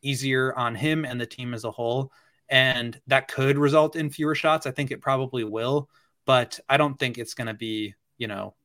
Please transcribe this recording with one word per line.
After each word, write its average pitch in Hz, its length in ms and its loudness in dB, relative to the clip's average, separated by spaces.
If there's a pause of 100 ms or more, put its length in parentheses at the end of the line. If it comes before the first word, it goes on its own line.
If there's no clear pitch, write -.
easier 131 560 0
on 120 160 -2
him 156 320 0
and 123 120 -6
the 120 60 -4
team 123 300 -10
as 110 100 -10
a 113 60 -4
whole. 123 420 -2 (380)
And 131 560 2
that 135 200 2
could 135 300 2
result 156 400 4
in 156 140 -2
fewer 151 240 -2
shots. 156 320 0
I 131 60 -4
think 139 180 -4
it 123 100 -8
probably 131 420 -2
will, 117 460 -2 (380)
but 127 420 4
I 135 80 4
don't 147 220 2
think 123 180 -2
it's 117 160 -10
gonna 113 220 -6
be, 107 400 -6 (240)
you 117 80 -6
know 98 380 -8